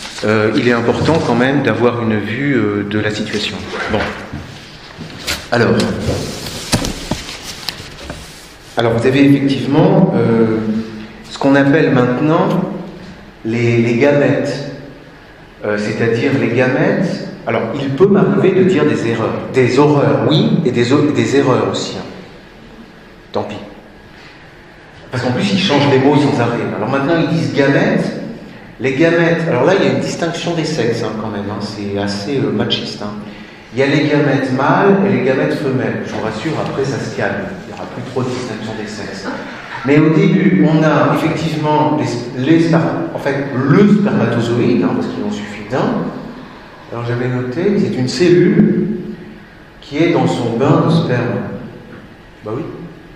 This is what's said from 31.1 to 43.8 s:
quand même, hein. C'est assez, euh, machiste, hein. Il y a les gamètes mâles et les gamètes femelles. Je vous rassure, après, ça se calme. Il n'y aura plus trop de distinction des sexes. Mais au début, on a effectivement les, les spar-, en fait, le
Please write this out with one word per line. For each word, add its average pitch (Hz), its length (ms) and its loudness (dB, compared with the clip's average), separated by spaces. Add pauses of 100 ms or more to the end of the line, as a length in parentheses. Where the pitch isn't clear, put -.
quand 110 80 -6
même, 104 220 -6
hein. 107 80 -6
C'est 101 400 -6
assez, 131 380 -4
euh, 107 140 0
machiste, 110 520 -4
hein. 104 100 -8 (600)
Il 117 60 0
y 135 40 4
a 139 40 4
les 147 200 2
gamètes 135 500 2
mâles 185 400 4 (100)
et 131 100 2
les 123 60 -2
gamètes 135 320 0
femelles. 113 500 -2
Je - 80 -10
vous 104 100 -6
rassure, 113 280 -4 (140)
après, - 180 -4
ça 131 160 -4
se 113 160 -8
calme. 98 300 -4 (180)
Il - 100 -14
n'y - 60 -12
aura 90 100 -10
plus 127 220 -10
trop 127 120 -2
de 127 60 -4
distinction 107 420 -8 (100)
des 104 60 -10
sexes. - 400 -12 (580)
Mais 143 140 4
au 160 100 4
début, 156 580 4
on 156 160 4
a 147 320 2
effectivement 151 840 0
les, 123 460 -4
les 160 160 6
spar-, 160 220 4 (320)
en - 60 -8
fait, 139 260 -2 (100)
le 156 320 6